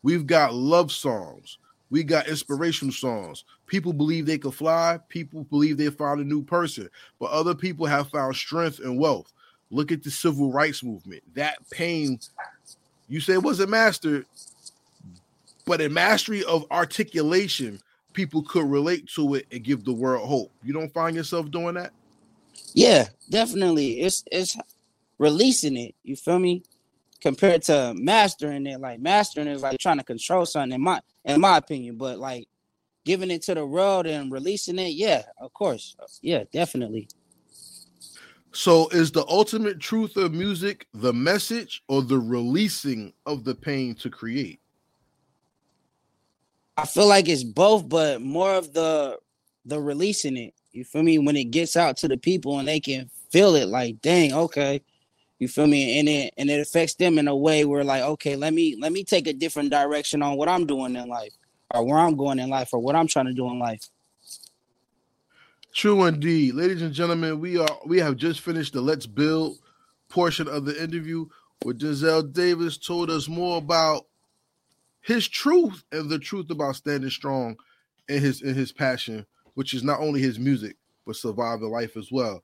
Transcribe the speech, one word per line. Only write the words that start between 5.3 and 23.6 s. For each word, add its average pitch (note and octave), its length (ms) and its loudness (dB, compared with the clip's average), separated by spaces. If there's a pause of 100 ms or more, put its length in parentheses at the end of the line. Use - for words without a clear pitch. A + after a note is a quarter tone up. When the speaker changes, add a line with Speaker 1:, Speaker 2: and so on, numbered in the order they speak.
Speaker 1:
believe D3 340 2
they D3 120 0
found D3 300 -2
a C#3+ 40 -4
new D3 180 -2
person. D3 480 -2 (300)
But B2 120 -6
other D#3+ 220 0
people E3 320 -4
have C#3+ 240 0
found C3+ 260 -4
strength D#3+ 440 -4
and B2+ 200 -6
wealth. C#3+ 320 0 (380)
Look D3 220 -2
at D#3 100 -2
the D3 80 -12
civil C#3 420 0
rights C#3+ 320 -2
movement. F#2+ 380 -12 (140)
That D3 220 -4 (120)
pain, D#3 500 -4 (880)
you D3 120 -6
say F#3 140 0
it F#3 100 4
wasn't G3 260 0
mastered, G3 560 2 (1400)
but E3 160 0
a D3 80 0
mastery G3 560 0
of E3 260 0
articulation, E3 1080 -2 (340)
people D#3+ 300 -2
could D#3 260 0
relate D3+ 460 0
to C#3+ 200 0
it C3 160 -4
and A#2+ 120 -12
give A#2+ 200 -2
the B2 100 -2
world A#2+ 340 -2
hope. C3 240 -2 (120)
You C3+ 100 -6
don't D#3 200 -6
find E3 220 -2
yourself D#3+ 360 -4
doing E3+ 240 -4
that? F3 160 -10 (840)
Speaker 2:
Yeah, F#3+ 340 8 (220)
definitely. E3+ 720 0